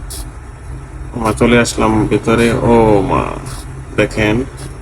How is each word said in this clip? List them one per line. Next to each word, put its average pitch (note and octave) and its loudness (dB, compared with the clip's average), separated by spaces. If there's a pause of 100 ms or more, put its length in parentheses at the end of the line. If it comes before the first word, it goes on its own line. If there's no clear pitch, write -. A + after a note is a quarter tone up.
(1120)
আমরা A2+ -2 (100)
চলে A#2+ 6
আসলাম A2 0 (200)
ভিতরে। A2+ 2 (240)
ও - 6 (360)
মা, C#2 0 (720)
দেখেন G#2+ 0 (460)